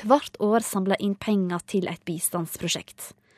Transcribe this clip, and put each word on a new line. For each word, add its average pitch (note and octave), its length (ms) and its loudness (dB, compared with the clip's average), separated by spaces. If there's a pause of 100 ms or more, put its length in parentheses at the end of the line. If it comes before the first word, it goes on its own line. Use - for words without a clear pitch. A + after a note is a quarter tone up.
hvert B3+ 360 4
år A3 260 2
samler F#3+ 340 2
inn G3+ 160 0
penger F3+ 520 0
til F#3 200 0
et E3+ 180 -8
bistandsprosjekt. - 1080 -6 (260)